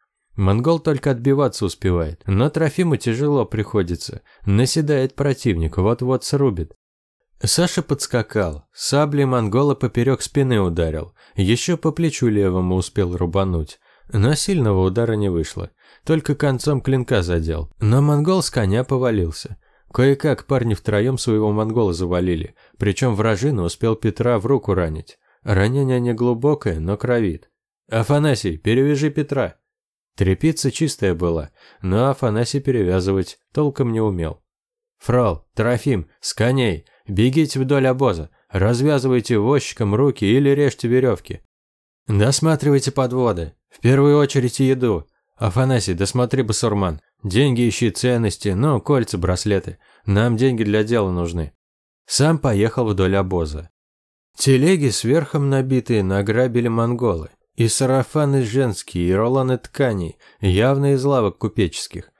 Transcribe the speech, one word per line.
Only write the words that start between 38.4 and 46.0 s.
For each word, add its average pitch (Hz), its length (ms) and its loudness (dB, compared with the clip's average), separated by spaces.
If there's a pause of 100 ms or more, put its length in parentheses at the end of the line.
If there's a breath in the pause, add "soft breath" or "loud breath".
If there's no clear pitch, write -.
развязывайте 123 880 2
возчикам 110 560 0
руки 131 320 0
или 135 240 4
режьте 139 380 0
верёвки. 123 560 0 (640)
Досматривайте 139 840 2
подводы, 120 600 -2 (160)
в - 100 -20
первую 139 380 6
очередь 139 420 0
еду. 127 480 2 (280)
Афанасий, 117 580 0
досмотри 120 480 -2